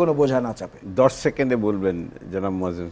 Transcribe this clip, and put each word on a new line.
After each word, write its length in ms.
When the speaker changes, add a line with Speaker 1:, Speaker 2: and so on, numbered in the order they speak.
Speaker 1:
কোনো 120
বোঝা 280
না 180
চাপে। 180
Speaker 2:
দশ 120
সেকেন্ডে 320
বলবেন, 300
জনাব 220
মোয়াজ্জেম 380